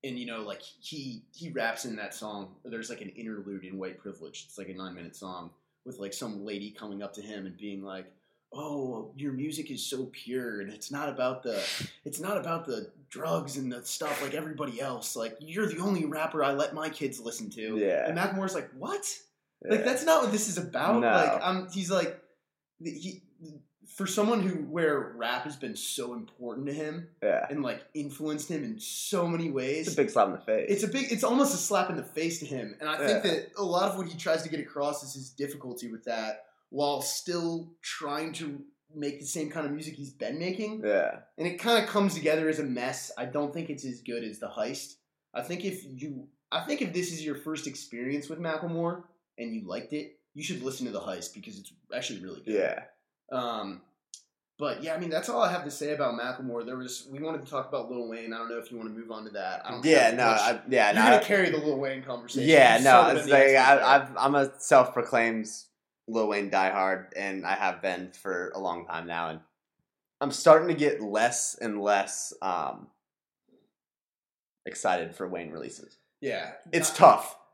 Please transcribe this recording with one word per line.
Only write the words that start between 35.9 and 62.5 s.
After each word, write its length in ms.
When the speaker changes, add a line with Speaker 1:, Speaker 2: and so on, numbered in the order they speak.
Speaker 1:
with 140
that, 400
while 320
still 680
trying 520
to 300
make 240
the 60
same 260
kind 160
of 60
music 220
he's 180
been 260
making. 460
Speaker 2:
Yeah. 340
Speaker 1:
And 100
it 120
kinda 260
comes 300
together 340
as 100
a 40
mess. 540
I 80
don't 280
think 160
it's 160
as 160
good 220
as 160
The 80
Heist. 480
I 80
think 240
if 200
you, 420
I 100
think 200
if 120
this 180
is 140
your 100
first 320
experience 600
with 100
Macklemore 640
and 160
you 140
liked 240
it, 260
you 100
should 200
listen 220
to 80
The 80
Heist 320
because 260
it's 140
actually 280
really 200
good. 120
Speaker 2:
Yeah. 300
Speaker 1:
Um, 500
but 240
yeah, 100
I 60
mean, 100
that's 200
all 120
I 100
have 120
to 80
say 220
about 260
Macklemore. 460
There 100
was, 340
we 100
wanted 260
to 40
talk 200
about 200
Lil 200
Wayne. 240
I 40
don't 120
know 100
if 120
you 60
wanna 120
move 200
on 140
to 80
that. 340
I 60
don't 140
Speaker 2:
Yeah, 240
Speaker 1:
have 60
Speaker 2:
no, 100
Speaker 1:
much. 160
Speaker 2:
I, 180
yeah, 220
Speaker 1:
You're 40
Speaker 2:
no, 60
Speaker 1:
gonna 40
Speaker 2:
I, 80
Speaker 1:
carry 260
the 80
Lil 220
Wayne 240
conversation. 460
Speaker 2:
Yeah, 280